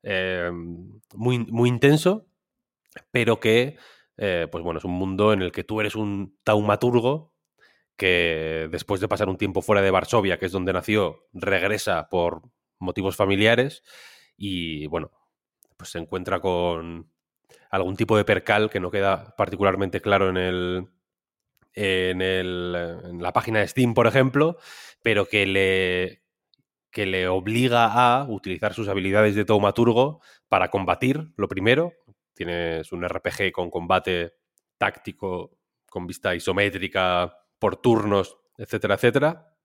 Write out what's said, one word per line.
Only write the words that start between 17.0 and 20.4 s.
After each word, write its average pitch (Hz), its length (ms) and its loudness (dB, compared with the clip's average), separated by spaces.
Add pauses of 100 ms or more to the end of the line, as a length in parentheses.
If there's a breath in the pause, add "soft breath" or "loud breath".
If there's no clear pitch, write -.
algún 95 280 -4
tipo 110 200 2
de 104 80 4
percal 107 460 2
que 98 100 -4
no 90 100 -6
queda 98 460 -2
particularmente 98 640 0
claro 98 300 2
en 92 60 -2
el... 90 520 -2 (840)